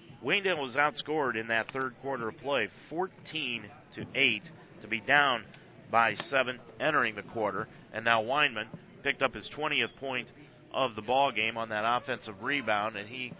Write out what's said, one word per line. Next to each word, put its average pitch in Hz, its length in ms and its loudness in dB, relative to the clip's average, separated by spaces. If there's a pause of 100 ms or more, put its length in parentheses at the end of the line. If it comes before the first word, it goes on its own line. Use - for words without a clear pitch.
(240)
Wayndale 185 360 2
was 127 140 -4
outscored 143 640 2
in 113 80 -4
that 113 240 0
third 131 300 -4
quarter 131 260 -4
of 107 100 -6
play, 127 300 0 (220)
fourteen 151 760 -6 (300)
to 107 100 -8 (100)
eight, 120 280 4 (400)
to 104 60 -14
be 110 120 -2
down 131 440 4 (460)
by 113 240 6 (140)
seven 127 320 2 (200)
entering 131 340 2
the 104 80 -6
quarter. 104 440 -2 (260)
And 113 120 -6
now 117 180 6
Weinman 120 440 0 (360)
picked 139 200 0
up 123 120 2
his 107 200 -10
twentieth 143 360 0 (100)
point 127 280 -4 (440)
of 123 220 0
the 107 80 -6
ball 131 300 4
game 113 240 -2
on 113 140 -4
that 107 140 0
offensive 117 580 -2
rebound, 110 540 0
and 104 120 -8
he 127 320 -10